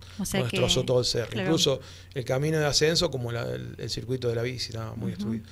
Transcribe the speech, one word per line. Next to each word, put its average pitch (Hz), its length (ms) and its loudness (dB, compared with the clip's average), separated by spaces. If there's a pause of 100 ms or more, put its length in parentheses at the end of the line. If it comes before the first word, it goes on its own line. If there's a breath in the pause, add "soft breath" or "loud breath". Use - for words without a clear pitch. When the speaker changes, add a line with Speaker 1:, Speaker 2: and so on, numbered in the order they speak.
(180)
Speaker 1:
O 196 80 -4
sea - 140 0
Speaker 2:
nos 120 120 0
destrozó 123 300 4
Speaker 1:
que, 123 60 0
Speaker 2:
todo 127 120 6
el 117 60 2
cerro. 117 240 0
Speaker 1:
claro. 117 180 -2
Speaker 2:
Incluso 156 320 4 (360 loud breath)
el 123 100 -4
camino 147 320 2
de 151 80 2
ascenso 156 460 4
como 120 200 -4
la, 117 120 -4
el, 123 340 -6
el 120 140 -6
circuito 120 380 -2
de 113 60 -2
la 117 60 0
bici, 123 280 -4
estaba 113 260 -8
muy 190 160 -4
Speaker 1:
Ujú. 175 60 -6
Speaker 2:
destruido. 214 340 -4